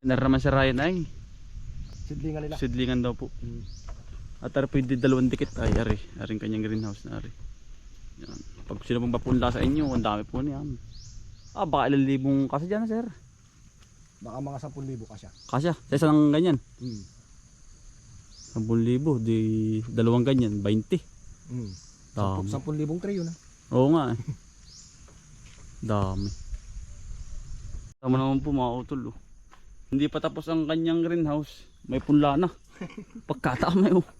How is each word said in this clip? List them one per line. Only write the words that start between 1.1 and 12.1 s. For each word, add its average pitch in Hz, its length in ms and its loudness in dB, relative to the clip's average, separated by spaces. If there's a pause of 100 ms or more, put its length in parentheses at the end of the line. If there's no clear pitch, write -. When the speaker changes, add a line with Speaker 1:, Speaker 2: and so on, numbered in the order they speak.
Speaker 2:
Sidlingan 151 360 -6
nila. 147 160 -6
Speaker 1:
Sidlingan 123 440 0
daw 120 120 0
po. 120 240 -10
Speaker 2:
Hmm. 117 240 -8 (760)
Speaker 1:
At - 120 -8
tara, 135 160 0
pwede 131 320 2
dalawang 131 320 4
dikit. - 280 -2
Ay, 117 160 2
ari. 107 240 2 (200)
Aring 104 240 -6
kanyang 110 240 -2
greenhouse 107 400 -4
na, 107 160 -8
ari. - 80 -10 (880)
Yan. - 200 -14 (280)
Pag 98 160 -10
sino 120 160 0
pong 120 160 -2
papunla 123 360 2
sa - 120 -2
inyo, 147 240 2
ang 123 160 0
dami 107 200 0
po 127 200 -4
niyan. 143 320 -6 (800)
Ah, 202 120 -2
baka 143 240 2
ilang 139 160 4
libong 139 400 2